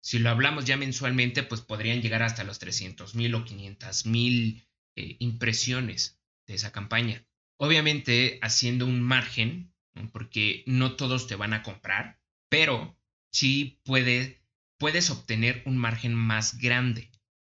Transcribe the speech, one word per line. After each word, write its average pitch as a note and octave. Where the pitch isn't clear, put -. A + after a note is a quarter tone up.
Si -
lo A#2
hablamos C3+
ya C3+
mensualmente, B2+
pues, A2+
podrían A2+
llegar A2+
hasta A2+
los G2
trescientos F#2
mil A#2
o A2+
quinientas G2+
mil, A#2
eh, -
impresiones A#2+
de G#2
esa G#2+
campaña. A2+
Obviamente, C#3+
haciendo B2
un B2
margen, B2
¿no? G#2+
Porque G#2+
no C3
todos B2+
te G#2
van G#2
a G#2+
comprar, -
pero D3
sí C#3
puede, B2+
puedes D#3+
obtener A#2+
un C3
margen A#2
más A2+
grande. B2